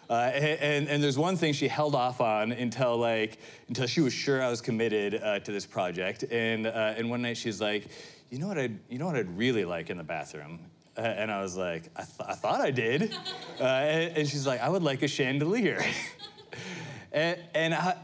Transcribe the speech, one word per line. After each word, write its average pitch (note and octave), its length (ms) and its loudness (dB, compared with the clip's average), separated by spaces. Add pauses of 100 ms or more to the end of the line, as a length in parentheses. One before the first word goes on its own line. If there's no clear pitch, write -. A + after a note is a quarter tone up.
(100)
Uh, A#2 40 4 (200)
and, D3+ 260 2
and, D3 280 2
and D3 140 2
there's C#3 160 2
one F3+ 180 2
thing E3 160 2
she C3+ 160 2
held D3+ 260 2
off B2 260 2
on A2 300 4
until, A#2+ 460 2
like, A2+ 420 2 (300)
until B2 180 -2
she C#3+ 140 2
was C3 140 4
sure C3+ 280 2
I B2+ 60 4
was A#2+ 120 0
committed, G#2+ 600 2
uh, G#2 160 2
to G2 140 -6
this G2 140 -4
project. F#2 680 -2
And, A2+ 340 2
uh, A2 300 0
and A#2 120 -2
one A#2+ 140 -2
night A#2+ 140 -2
she's A2 240 -4
like, G#2 260 0 (440)
"You B2 80 -8
know E3+ 100 -4
what F#3 100 -4
I'd, A#2 180 -2 (120)
you A#2+ 100 -6
know D#3+ 80 -4
what E3 100 -2
I'd F2+ 220 -4
really A2+ 280 2
like E2+ 240 -4
in F2+ 80 -6
the E2 40 -8
bathroom?" D#2 560 -8 (380)
Uh, A2 60 -6
and A2 280 -2
I G2+ 100 -2
was F#2 160 -4
like, E2+ 380 -4
"I, F#2+ 80 -10
th-, - 280 -10
I F#2 40 -4
thought A2+ 280 0
I E3 100 2
did." B2+ 480 0
<laughs> - 40 -12 (360)
Uh, C3 40 2
and, D3+ 540 2
and D3+ 100 2
she's C#3 180 -2
like, B2+ 140 2
"I B2 80 2
would F3+ 140 2
like C#3 200 0
a C#3+ 60 4
chandelier." C#3+ 840 2
<laughs> - 40 -2 (1160)
And, E3+ 280 0 (160)
and E3 200 2
I, F3 300 2